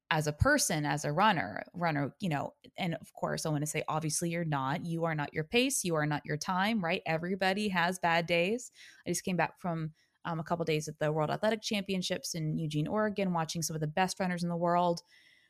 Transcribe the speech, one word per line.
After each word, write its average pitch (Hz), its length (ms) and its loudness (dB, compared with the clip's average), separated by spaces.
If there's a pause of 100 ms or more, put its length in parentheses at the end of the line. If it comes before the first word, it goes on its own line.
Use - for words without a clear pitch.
(100)
as 156 160 2
a 147 60 0
person, 190 520 2
as 147 200 -2
a 147 80 0
runner, 190 600 2
runner," 156 480 -2
you 185 80 -2
know? 143 260 -2 (220)
And 175 200 -2
of - 180 -14
course, 156 320 -4
I - 20 -2
wanna 151 180 0
say, 151 220 -2
obviously, 156 420 -2
you're 170 140 -2
not. 143 400 -2
You 165 200 -2
are 165 100 0
not 147 180 -4
your 156 120 -2
pace. 247 400 2
You 170 100 2
are 151 100 2
not 151 220 0
your 147 100 -2
time, 190 480 0
right? 175 220 0
Everybody 190 640 0
has 180 300 2
bad 170 280 2
days. 180 440 2 (360)
I 175 40 -2
just 170 140 -2
came 185 120 0
back - 220 0
from, 160 340 -4 (320)
um, 160 160 -4
a 156 40 -4
couple 170 200 -2
days 156 240 0
at 147 100 -10
the 151 120 2
World 151 200 2
Athletic 220 320 0
Championships 190 720 -2
in 156 240 -2
Eugene, 151 300 0
Oregon, 202 440 0
watching 165 300 -2
some 160 120 -4
of 156 60 -4
the 156 60 -2
best 185 340 0
runners 180 220 -2
in 170 80 0
the 175 60 -2
world 175 460 4 (460)